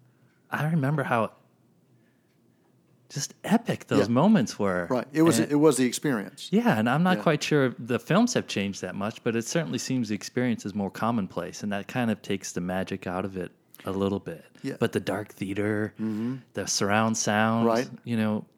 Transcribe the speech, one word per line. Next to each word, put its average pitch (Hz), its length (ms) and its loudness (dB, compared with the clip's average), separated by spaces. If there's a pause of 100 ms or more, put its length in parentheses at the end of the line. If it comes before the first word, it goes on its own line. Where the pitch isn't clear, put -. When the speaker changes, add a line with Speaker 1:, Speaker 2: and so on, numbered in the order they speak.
(500)
Speaker 1:
I 147 200 -2
remember 147 320 0
how 113 280 0 (1800)
just - 260 -8 (100)
epic - 420 0
those 101 220 2
Speaker 2:
Yeah. 117 60 2
Speaker 1:
moments 156 440 4
were. 90 320 0
Speaker 2:
Right. 123 220 -2
It 156 100 4
was, 156 160 6
Speaker 1:
And 110 140 0
Speaker 2:
it 147 40 4
was 147 200 6
the 131 80 4
experience. 113 640 -2
Speaker 1:
Yeah, 202 280 4
and 113 100 2
I'm 147 140 2
not 185 160 4
Speaker 2:
Yeah. - 40 -8
Speaker 1:
quite 151 200 2
sure 143 240 2
if 120 120 -2
the 123 200 -2
films 151 360 2
have 104 140 0
changed 98 340 -4
that 90 120 -6
much, 101 280 -6
but 113 140 0
it 113 80 -2
certainly 135 340 -2
seems 127 300 -2
the 107 60 -2
experience 120 520 -2
is 98 80 -6
more 98 160 -2
commonplace, 95 720 -4
and 104 100 -4
that 101 140 -4
kind 120 240 -2
of 104 120 -4
takes - 300 -6
the 95 80 -6
magic 92 460 -4
out 92 180 -4
of 98 120 -8
it 87 160 -8 (320)
a 98 80 -4
little 98 260 0
bit. 82 260 -14 (180)
Speaker 2:
Yeah. 135 180 -6
Speaker 1:
But 113 120 0
the 104 80 0
dark 98 320 -6
theater, 104 680 -4
Speaker 2:
Mm-hmm. 110 360 -4 (180)
Speaker 1:
the 98 120 -6
surround 110 500 2
sound, 113 500 2
Speaker 2:
Right. 117 220 2 (160)
Speaker 1:
you 117 120 -4
know, 107 300 -2 (120)